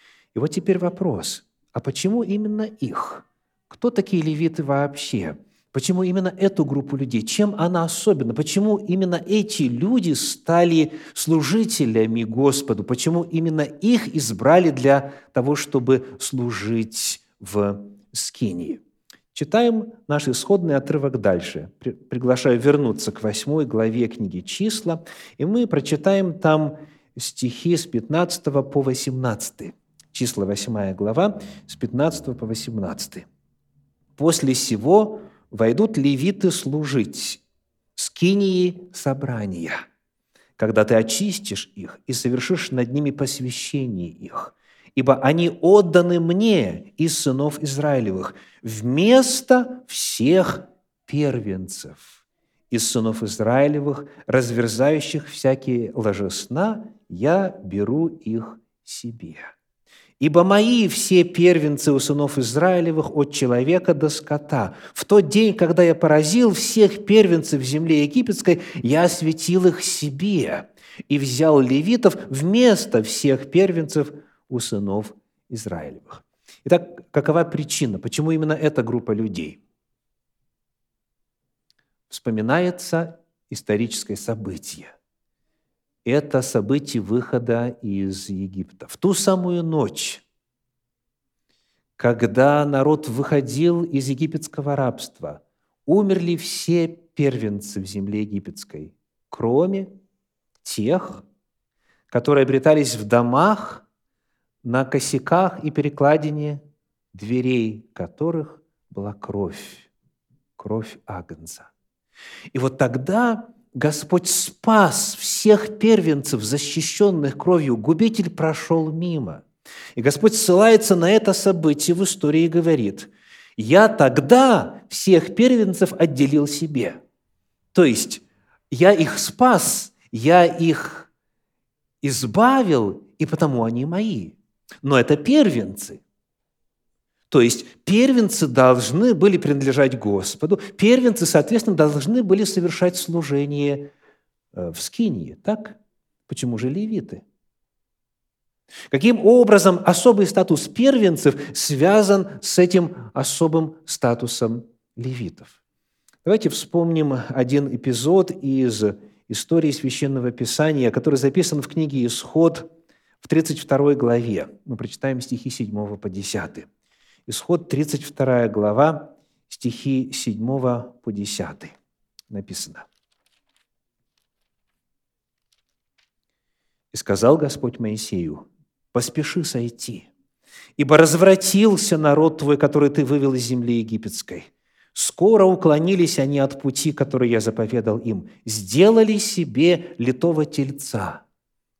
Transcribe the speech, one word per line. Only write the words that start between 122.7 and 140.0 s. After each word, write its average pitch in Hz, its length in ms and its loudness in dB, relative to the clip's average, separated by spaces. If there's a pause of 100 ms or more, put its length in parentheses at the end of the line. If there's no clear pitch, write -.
"Я 160 320 6
тогда 151 1040 4
всех - 460 2
первенцев 220 580 2
отделил 143 540 2
себе". 143 540 -6 (720)
То - 140 6
есть - 360 0 (480)
я 170 220 6
их 165 260 2
спас, - 760 0 (180)
я 160 340 6
их - 640 -2 (920)
избавил, 147 1080 2 (100)
и 160 80 0
потому 143 380 0
они 117 220 -2
мои. 170 460 -4 (500)
Но 139 180 2
это 151 160 4
первенцы. 151 840 0 (1300)
То 139 100 4
есть 120 260 2 (200)
первенцы 226 600 4
должны 127 680 4
были 180 240 4
принадлежать 135 600 2
Господу, 104 640 -2 (180)